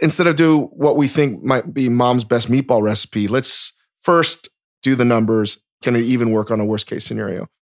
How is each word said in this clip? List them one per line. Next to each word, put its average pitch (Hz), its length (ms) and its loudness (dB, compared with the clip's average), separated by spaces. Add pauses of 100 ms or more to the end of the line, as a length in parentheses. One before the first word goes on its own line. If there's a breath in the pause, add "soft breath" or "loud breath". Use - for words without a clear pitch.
instead 160 240 0
of 160 100 2
do 156 360 4
what 147 260 2
we 139 100 2
think 139 340 -2
might 131 300 -2
be 131 160 -2
mom's 123 360 2
best 117 280 -2
meatball 127 300 0
recipe, 107 440 -2
let's - 460 -4 (300)
first - 480 0 (320)
do 135 120 0
the 120 120 2
numbers. 110 520 0 (240)
Can 120 140 0
it 117 60 2
even 120 280 0
work 107 200 -2
on 107 100 -2
a 107 40 -2
worst 107 220 -4
case - 200 -8
scenario?" 101 420 -8 (200)